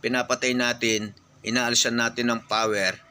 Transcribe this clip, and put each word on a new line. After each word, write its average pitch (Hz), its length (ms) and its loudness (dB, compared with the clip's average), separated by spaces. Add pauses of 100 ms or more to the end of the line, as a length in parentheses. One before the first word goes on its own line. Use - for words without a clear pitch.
pinapatay 123 560 0
natin, 113 560 0 (320)
inaalisan 120 480 0
natin 120 400 0
ng 117 160 -8
power 104 480 0 (120)